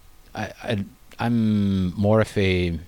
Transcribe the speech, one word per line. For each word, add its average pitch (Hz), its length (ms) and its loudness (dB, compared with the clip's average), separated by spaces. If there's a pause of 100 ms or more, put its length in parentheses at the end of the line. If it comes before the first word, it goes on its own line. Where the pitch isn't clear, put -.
(340)
I, - 180 -10 (120)
I, 101 200 -4 (360)
I'm 104 720 0
more 104 260 4
of - 160 -2
a, 90 520 0